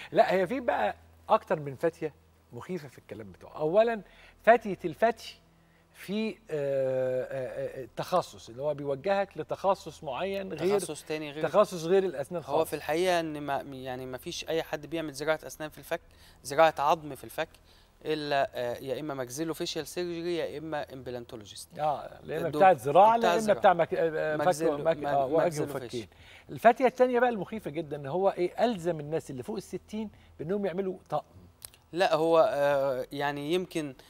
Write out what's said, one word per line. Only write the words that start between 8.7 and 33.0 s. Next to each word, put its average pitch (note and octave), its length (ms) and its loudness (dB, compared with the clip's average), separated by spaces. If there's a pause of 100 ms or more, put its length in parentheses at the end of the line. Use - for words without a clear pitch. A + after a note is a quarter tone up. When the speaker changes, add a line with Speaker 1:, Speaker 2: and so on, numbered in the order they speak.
Speaker 1:
بيوجهك C#3+ 640 -2
لتخصص D#3+ 640 -2
معين F#3 480 -6
غير F3 260 2
Speaker 2:
تخصص D#3+ 260 -6
تاني D#3 280 -6
غير D#3 160 -2
Speaker 1:
تخصص F3+ 360 2
غير F#3+ 200 4
الأسنان D#3+ 380 -6
Speaker 2:
هو C#3 140 -4
Speaker 1:
خالص. D#3 140 2
Speaker 2:
في D#3 60 -2
الحقيقة E3+ 440 0
إن D#3 200 -6
ما، C#3+ 200 -2
يعني C3 460 -10
ما B2+ 120 -10
فيش - 300 -10
أي E3 140 -2
حد D3+ 240 -8
بيعمل D#3+ 260 -6
زراعة D3+ 340 -2
أسنان D3+ 240 -10
في - 80 -20
الفك، E3 220 -6 (420)
زراعة D3+ 360 6
عظم D3+ 360 0
في B2+ 100 -14
الفك، D#3 240 -6 (560)
إلا، D3 500 -2
آه، B2 240 -4
يا C3 220 -6
إما C#3+ 260 -6
maxillofacial D#3+ 680 -6
surgery - 40 -6
يا E3+ 600 -6
إما D3+ 260 -6
implantologist. B2 920 -12
Speaker 1:
آه، D3 460 -4
لا D3+ 140 -6
إما E3 80 -2
Speaker 2:
الدك-، D3 100 -4
Speaker 1:
بتاع F#3 180 10
زراعة، E3 440 8
Speaker 2:
بتاع A3+ 100 4
Speaker 1:
لا F3 60 4
إما A3+ 80 2
Speaker 2:
زراعة. G#3 160 4
Speaker 1:
بتاع F#3+ 160 8
مك-، E3+ 200 2
آه، D#3 400 0
آه، - 20 0
فك D3+ 180 4
Speaker 2:
maxillo-، D3 80 -4
Speaker 1:
ومك-، D3+ 400 0
Speaker 2:
ma-، D3 40 -4
Speaker 1:
آه، C#3 200 2
وجه D#3+ 240 2
Speaker 2:
maxillofacial. D3 260 -4
Speaker 1:
وفكين. A#2+ 320 -8 (420)
الفتية A#3 360 6
التانية B3 340 2
بقى B3 100 4
المخيفة G3 400 -6
جدًا D3 260 -6
إن D3 100 -10
هو F3+ 240 0
إيه، - 340 0
ألزم E3+ 360 -2
الناس D3+ 300 -6
اللي B2+ 120 -10
فوق G#3+ 140 -8
الستين G#3 540 -10 (280)
بإنهم G3 280 -4
يعملوا F#3 320 -4 (100)
طقم. D3+ 160 -4 (680)
Speaker 2:
لا، E3 220 2
هو، D#3+ 380 6
آه، C#3 600 2